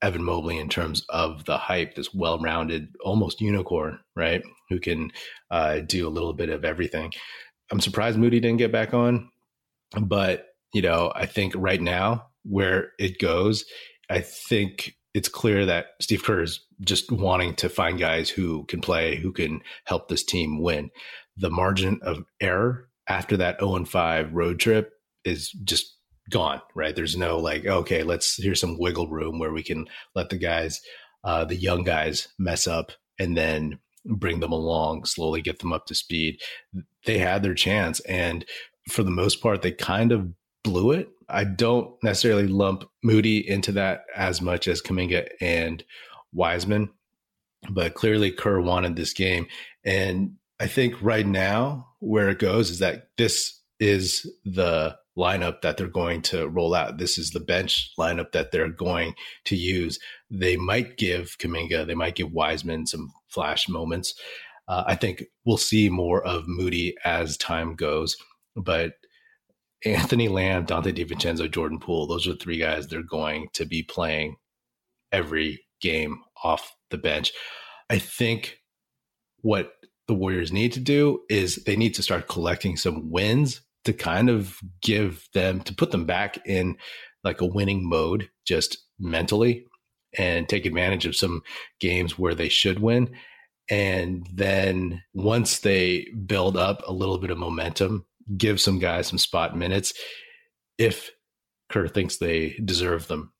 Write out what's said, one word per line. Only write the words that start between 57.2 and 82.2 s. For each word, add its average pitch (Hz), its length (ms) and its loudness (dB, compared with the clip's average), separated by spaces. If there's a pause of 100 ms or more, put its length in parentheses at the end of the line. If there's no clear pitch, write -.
the 85 80 -4
bench 90 600 -2
lineup 85 320 0
that 78 200 -2
they're 80 180 2
going 85 460 -2 (300)
to 101 100 0
use. 87 440 -2 (300)
They 92 260 0
might 95 420 -2
give 90 420 -2
Kuminga, 82 460 -2
they 85 100 -4
might 82 200 -2
give 80 160 -4
Wiseman 80 560 -2
some 76 240 -8 (160)
flash 76 420 -2
moments. 82 440 -4 (540)
Uh, 92 200 -2
I 87 80 2
think 95 280 -4 (220)
we'll 113 120 4
see 107 320 6
more 90 360 2
of 85 220 -2
Moody 87 560 -2
as 82 340 0
time 82 380 -2
goes. 78 400 -2 (400)
But 85 380 -2 (920)
Anthony 110 420 2
Lamb, 95 380 2
Donte 85 280 0
DiVincenzo, 82 560 -2
Jordan 80 300 -2
Poole, 80 280 -2
those 85 200 -4
are 87 80 -2
three 85 220 -6
guys 78 300 -2
they're 80 140 -8
going 78 520 -4
to 82 120 -4
be 80 180 -4
playing 78 520 -4 (760)
every 78 520 -2 (180)
game 80 380 -2 (240)
off 80 320 0 (140)
the 82 80 -6
bench. 76 340 0 (580)
I 107 80 2
think - 600 -2 (840)
what 104 300 2 (360)
the 113 60 2
Warriors 92 380 0
need 113 220 2
to 131 60 -6
do 143 500 4
is 95 340 0
they 98 120 2
need 110 200 2
to 95 80 -2
start 87 240 0